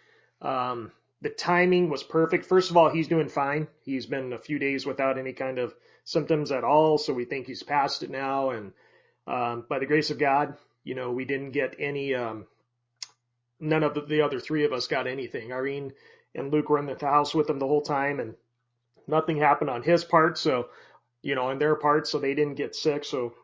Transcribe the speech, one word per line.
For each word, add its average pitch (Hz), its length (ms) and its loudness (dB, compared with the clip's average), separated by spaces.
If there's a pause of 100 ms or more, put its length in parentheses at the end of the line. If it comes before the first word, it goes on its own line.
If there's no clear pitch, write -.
(420)
Um, 123 500 -4 (300)
the - 80 -4
timing 180 640 2
was 135 100 -4
perfect. 160 460 0
First 180 240 4
of 170 60 6
all, 156 120 10
he's 160 180 0
doing 156 220 2
fine. 147 380 -2 (160)
He's 131 240 -4
been 127 260 -6
a 113 60 -10
few 147 180 -6
days 135 260 -2
without 135 360 0
any 131 140 -8
kind 131 260 -6
of 120 160 -4 (300)
symptoms 151 460 0
at 123 120 -2
all. 151 340 6
So 147 160 -2
we 123 120 -2
think 131 200 -8
he's 127 160 -12
past 143 400 -2
it 139 80 -8
now. 135 400 -2
And, 104 240 -8 (540)
um, 120 420 -4
by 143 80 -2
the 135 80 -2
grace 151 240 2
of 135 80 -4
God, 143 400 2 (260)
you 135 120 -10
know, 123 160 -6
we 127 140 -4
didn't 135 260 -4
get 131 260 -2
any, 139 380 -4
um, 110 320 -6 (1120)
none 156 240 2
of 147 100 0
the, 147 80 -4
the 151 200 0
other 143 180 0
three 151 260 0
of 147 80 0
us 123 140 -4
got 131 180 -2
anything. 127 480 -8
Irene 139 400 -6 (440)
and 139 140 -6
Luke 151 160 2
were 147 100 4
in 143 80 -4
the 131 140 -8
house 147 340 2
with 156 160 2
him 139 100 -2
the 135 60 0
whole 147 160 2
time, 143 380 -2
and 110 160 -8 (720)
nothing 156 300 0
happened 147 320 4
on 117 140 -6
his 131 200 4
part. 165 340 4
So, 127 300 0 (540)
you 139 120 -4
know, 127 100 0
on 135 160 -4
their 151 160 4
part, 151 340 2
so 147 100 -2
they 139 140 -2
didn't 147 220 0
get 135 200 -6
sick. 147 300 -2
So 123 280 -4 (100)